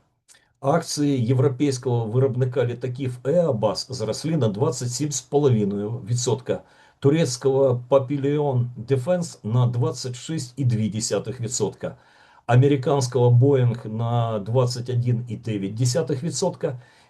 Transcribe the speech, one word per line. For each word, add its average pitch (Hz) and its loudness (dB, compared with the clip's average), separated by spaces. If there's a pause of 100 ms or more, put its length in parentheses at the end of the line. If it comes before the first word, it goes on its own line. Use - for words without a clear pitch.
(600)
Акції 143 0
європейського 123 0
виробника 123 0
літаків 123 -6
Airbus 135 0
зросли 110 -4
на 123 2
двадцять 123 -2
сім 147 -4
з - -6
половиною 110 0
відсотка, 117 -2 (380)
турецького 135 2
Papillon 139 2 (200)
Defense 170 -2
на 120 2
двадцять 127 -2
шість - -8
і 143 -2
дві 107 2
десятих 107 -4
відсотка, 95 -4 (500)
американського 131 4
Boeing 120 4
на 117 -2
двадцять 120 -2
один 120 0
і 110 -8
дев'ять 104 -6
десятих 131 -2
відсотка, 170 -4 (300)